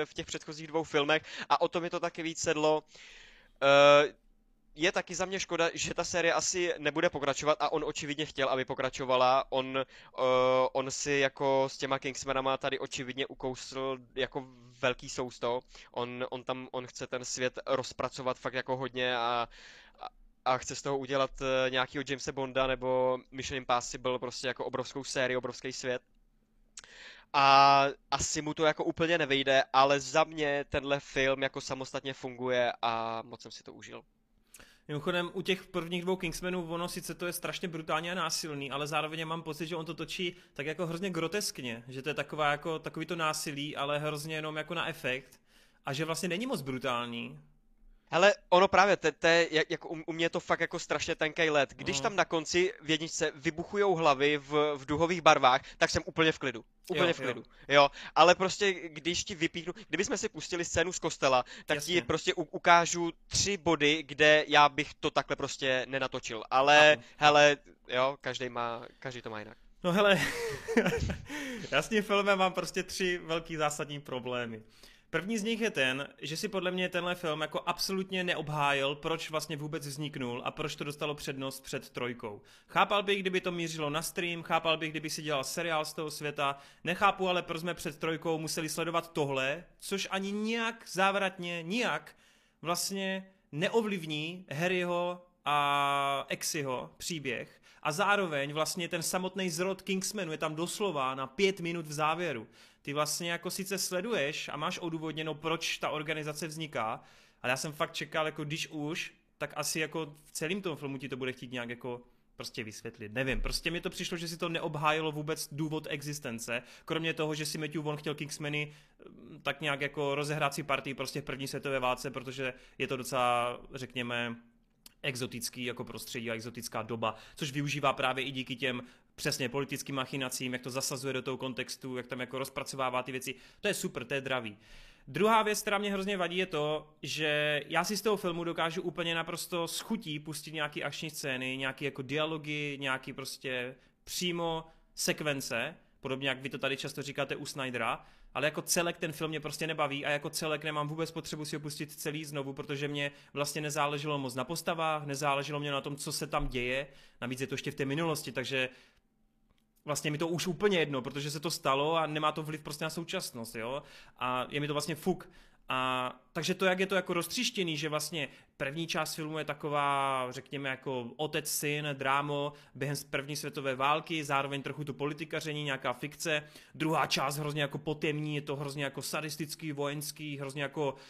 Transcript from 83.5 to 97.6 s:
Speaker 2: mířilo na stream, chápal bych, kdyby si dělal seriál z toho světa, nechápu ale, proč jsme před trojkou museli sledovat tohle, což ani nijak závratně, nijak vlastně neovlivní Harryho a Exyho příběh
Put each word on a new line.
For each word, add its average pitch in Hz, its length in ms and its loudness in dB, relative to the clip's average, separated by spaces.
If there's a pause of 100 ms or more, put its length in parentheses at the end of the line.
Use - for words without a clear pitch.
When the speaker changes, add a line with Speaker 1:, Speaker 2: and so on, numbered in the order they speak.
Speaker 2:
mířilo 160 380 -2
na 156 120 0
stream, 170 400 -4
chápal 160 340 2
bych, 156 140 -4
kdyby 151 200 -6
si 160 120 -6
dělal 147 220 0
seriál 165 400 -2
z 151 100 -8
toho 156 160 -4
světa, 147 480 -2 (260)
nechápu 190 440 2
ale, 180 140 2
proč 170 180 -6
jsme 170 140 -4
před 151 240 -8
trojkou 160 400 -2
museli 160 300 -4
sledovat 165 440 -2
tohle, 139 520 0 (140)
což - 320 -4
ani 196 220 -2
nijak 226 560 -2
závratně, 185 760 0
nijak 180 540 -2 (460)
vlastně 190 680 -2 (220)
neovlivní 180 1000 0
Harryho 175 760 0 (180)
a 143 840 2
Exyho 143 680 -4
příběh 139 640 -6 (220)